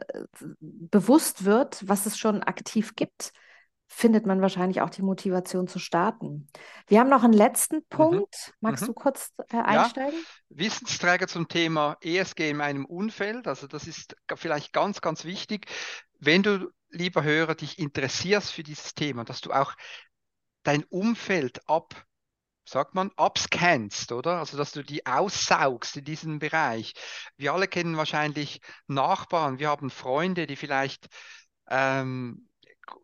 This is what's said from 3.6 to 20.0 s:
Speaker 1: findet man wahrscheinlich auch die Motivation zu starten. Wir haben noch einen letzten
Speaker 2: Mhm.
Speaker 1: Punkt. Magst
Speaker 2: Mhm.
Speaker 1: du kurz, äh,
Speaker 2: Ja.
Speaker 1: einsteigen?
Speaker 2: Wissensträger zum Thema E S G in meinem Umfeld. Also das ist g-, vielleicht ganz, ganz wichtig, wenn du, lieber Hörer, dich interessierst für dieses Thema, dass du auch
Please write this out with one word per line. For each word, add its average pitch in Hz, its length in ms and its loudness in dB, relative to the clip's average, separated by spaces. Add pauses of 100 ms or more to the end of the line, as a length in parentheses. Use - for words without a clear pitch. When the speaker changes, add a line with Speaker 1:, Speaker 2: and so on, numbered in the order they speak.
Speaker 1:
findet 220 360 4
man 190 160 2
wahrscheinlich 185 380 2
auch 175 100 2
die - 120 -8
Motivation 185 640 -2
zu 180 120 -8
starten. 156 680 -4 (400)
Wir 208 140 8
haben 262 80 6
noch 247 160 8
einen 226 80 10
letzten 233 460 6
Speaker 2:
Mhm. - 100 -16
Speaker 1:
Punkt. 349 720 2
Magst 220 220 -2
Speaker 2:
Mhm. 226 40 -4
Speaker 1:
du 240 60 -6
kurz, - 400 -2 (160)
äh, 233 80 -2 (100)
Speaker 2:
Ja. 226 300 4
Speaker 1:
einsteigen? 294 280 -6 (220)
Speaker 2:
Wissensträger 180 800 0
zum 170 220 -4
Thema 160 520 0
E 170 160 -2
S 185 180 -2
G 156 140 -2
in 147 60 -2
meinem 143 300 -4
Umfeld. 208 640 -6
Also 139 180 -8
das 147 180 -12
ist - 300 -16 (120)
g-, - 100 -6
vielleicht 151 340 -4
ganz, 180 300 0
ganz 160 240 -4
wichtig, 196 400 -8 (540)
wenn 180 220 6
du, 196 300 2 (180)
lieber 175 340 -2
Hörer, 156 320 2
dich - 240 -12
interessierst 165 720 -2
für 170 100 -12
dieses - 320 -14
Thema, 131 300 -4
dass - 160 -12
du - 100 -8
auch 135 220 2 (920)